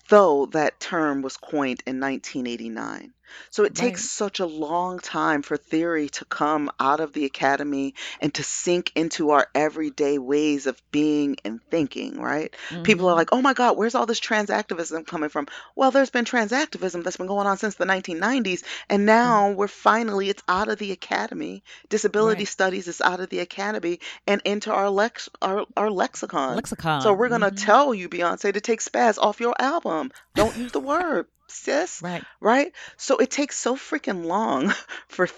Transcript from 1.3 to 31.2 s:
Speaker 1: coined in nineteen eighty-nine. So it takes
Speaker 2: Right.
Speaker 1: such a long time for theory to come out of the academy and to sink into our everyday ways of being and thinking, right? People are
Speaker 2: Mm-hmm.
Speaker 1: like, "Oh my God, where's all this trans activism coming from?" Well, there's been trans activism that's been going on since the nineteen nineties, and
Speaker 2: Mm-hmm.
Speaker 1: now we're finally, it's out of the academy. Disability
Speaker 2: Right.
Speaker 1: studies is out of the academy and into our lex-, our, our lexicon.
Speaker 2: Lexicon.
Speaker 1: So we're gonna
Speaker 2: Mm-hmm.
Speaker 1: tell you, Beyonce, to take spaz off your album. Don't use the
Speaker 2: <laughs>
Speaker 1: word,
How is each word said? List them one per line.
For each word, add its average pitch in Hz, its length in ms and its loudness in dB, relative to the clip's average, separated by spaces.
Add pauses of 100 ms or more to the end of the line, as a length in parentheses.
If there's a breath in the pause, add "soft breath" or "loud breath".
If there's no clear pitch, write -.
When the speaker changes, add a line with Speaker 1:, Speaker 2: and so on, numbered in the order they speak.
Speaker 1:
coined 135 480 -4
in 131 120 -6
nineteen 135 480 -6
eighty-nine. 113 680 -10 (360 loud breath)
So 208 140 2
it - 100 0
takes 202 280 -2
Speaker 2:
Right. - 80 -6
Speaker 1:
such - 280 -4
a 190 80 0
long 170 540 -2
time 156 420 0
for 151 140 -4
theory 160 540 0
to - 160 -10
come 151 520 0
out 139 220 2
of 151 140 -4
the 151 100 -2
academy 139 680 0 (260 loud breath)
and 151 140 0
to 143 100 -6
sink - 500 -2
into 156 360 0
our 143 260 4
everyday 147 640 0
ways 143 500 0
of 123 120 -4 (120)
being 147 520 2
and 113 240 -8
thinking, 123 520 -4
right? 139 340 -4 (300 loud breath)
People 180 240 4
are - 40 6
Speaker 2:
Mm-hmm. 165 60 4
Speaker 1:
like, 165 140 4
"Oh 254 100 4
my 269 120 4
God, 247 220 4
where's 233 200 0
all 240 100 2
this 226 140 -2
trans 214 300 0
activism 165 540 -4
coming 151 260 -4
from?" 147 180 -4 (260 loud breath)
Well, 262 160 4
there's 262 200 4
been 240 160 0
trans 220 260 0
activism 185 500 -2
that's 175 140 -6
been 185 100 -6
going 202 220 0
on 196 80 2
since 208 180 -4
the 180 120 -2
nineteen 185 340 -2
nineties, 208 420 0 (260 loud breath)
and 202 120 4
Speaker 2:
Mm-hmm. 202 60 4
Speaker 1:
now 220 460 6
we're 196 160 0
finally, 208 600 0
it's 196 180 -4
out 190 220 0
of 214 100 -2
the 196 140 -6
academy. 185 720 -6 (240 loud breath)
Disability 208 540 2
Speaker 2:
Right. 196 60 -4
Speaker 1:
studies 190 380 -2
is 175 140 -8
out 180 180 2
of 180 120 -6
the 180 100 -4
academy 180 580 -4 (300 loud breath)
and 202 160 4
into 208 280 -2
our 202 180 2
lex-, 202 400 -2 (120)
our, 190 220 0 (120)
our 214 140 0
lexicon. 170 640 -2
Speaker 2:
Lexicon. - 440 -4
Speaker 1:
So 196 140 6
we're 226 160 2
gonna 214 200 2
Speaker 2:
Mm-hmm. 196 140 -6
Speaker 1:
tell 240 300 6
you, 180 140 -6
Beyonce, 175 440 0
to 202 80 -4
take 226 200 -2
spaz 233 380 2
off 208 220 2
your 240 180 -2
album. 247 540 -2 (240 loud breath)
Don't 214 200 2
use 240 160 -6
the 294 80 0
Speaker 2:
<laughs> 269 120 -4
Speaker 1:
word, 311 340 0 (220)